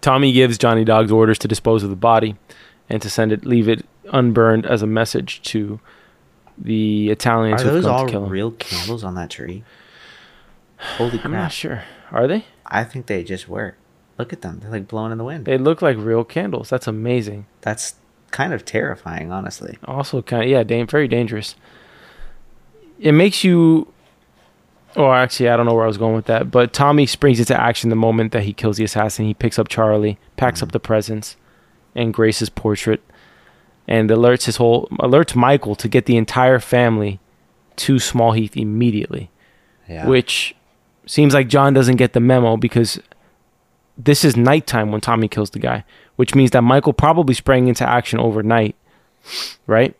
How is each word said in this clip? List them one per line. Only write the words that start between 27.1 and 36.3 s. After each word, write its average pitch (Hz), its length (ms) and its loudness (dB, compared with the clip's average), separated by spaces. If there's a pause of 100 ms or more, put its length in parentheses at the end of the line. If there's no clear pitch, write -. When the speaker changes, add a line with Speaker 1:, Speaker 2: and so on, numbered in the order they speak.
Speaker 1:
into 120 200 2
action 117 300 -2
the 110 60 0
moment 113 360 0
that 98 120 -2
he 101 80 -6
kills 107 240 -4
the 110 80 -2
assassin. 107 400 -2
He 107 100 -2
picks - 240 -4
up 110 100 0
Charlie, 107 500 0 (180)
packs 123 260 -2
up - 60 -8
Speaker 2:
Mm-hmm. - 60 -16
Speaker 1:
the 117 60 -2
presents 110 560 -4 (600)
and 113 180 -4
Grace's 110 360 0
portrait, 107 520 -2 (840)
and 110 220 2
alerts 120 340 4
his - 140 -4
whole, 117 280 2 (140)
alerts 139 340 2
Michael 123 400 2
to - 140 -8
get - 180 0
the 120 100 2
entire 127 440 2